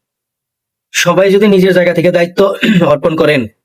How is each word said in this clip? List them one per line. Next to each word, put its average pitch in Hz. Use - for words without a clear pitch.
সবাই 185
যদি 202
নিজের 190
জায়গা 175
থেকে 175
দায়িত্ব 180
<clears throat> 175
অর্পণ 147
করেন। 147